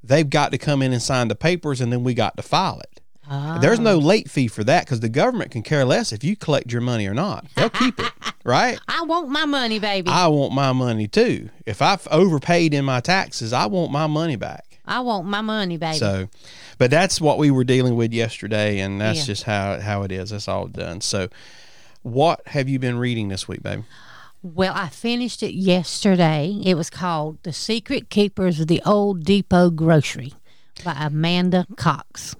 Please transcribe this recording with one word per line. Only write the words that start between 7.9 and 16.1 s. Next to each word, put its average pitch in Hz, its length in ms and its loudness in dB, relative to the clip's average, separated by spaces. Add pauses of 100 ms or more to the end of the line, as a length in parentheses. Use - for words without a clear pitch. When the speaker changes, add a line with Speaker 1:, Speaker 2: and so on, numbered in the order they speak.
Speaker 1:
it, 226 120 -4 (160)
Speaker 2:
<laughs> - 180 -12
Speaker 1:
right? 180 420 2
Speaker 2:
I 320 160 -4
want 330 260 -2
my 302 160 -2
money, 247 340 -2
baby. 196 300 -2
Speaker 1:
I 170 180 4
want 143 260 2
my 135 180 2
money 120 360 0
too. 180 420 0 (160)
If 107 160 -4
I've 175 260 2
overpaid 165 680 4
in 139 120 0
my 127 160 0
taxes, 147 520 -2
I 151 120 0
want 180 260 -2
my 151 160 -2
money 156 300 -2
back. - 260 -10 (220)
Speaker 2:
I 240 160 -4
want 208 260 -2
my 202 140 -4
money, 214 340 -2
baby. 160 220 -4
Speaker 1:
So, 98 320 -2 (480)